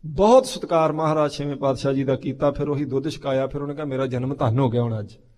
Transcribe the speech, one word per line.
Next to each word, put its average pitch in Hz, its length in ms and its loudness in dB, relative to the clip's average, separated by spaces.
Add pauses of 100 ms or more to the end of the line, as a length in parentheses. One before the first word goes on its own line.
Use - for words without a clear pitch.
ਬਹੁਤ 214 400 6
ਸਤਿਕਾਰ 165 460 0
ਮਹਾਰਾਜ 156 400 2
ਛੇਵੇਂ 143 240 -6
ਪਾਤਸ਼ਾਹ 135 380 0
ਜੀ 135 100 0
ਦਾ 131 120 2
ਕੀਤਾ, 139 360 -2
ਫਿਰ 143 180 -4
ਉਹੀ 143 160 -2
ਦੁੱਧ 135 240 -2
ਛਕਾਇਆ, 135 380 -2
ਫਿਰ 139 140 -6
ਉਹਨੇ 143 120 -6
ਕਿਹਾ, 151 120 -8
"ਮੇਰਾ 135 200 -2
ਜਨਮ 127 300 -4
ਧੰਨ 127 240 0
ਹੋ 131 100 4
ਗਿਆ 120 120 0
ਹੁਣ 113 180 -2
ਅੱਜ।" - 140 -10 (240)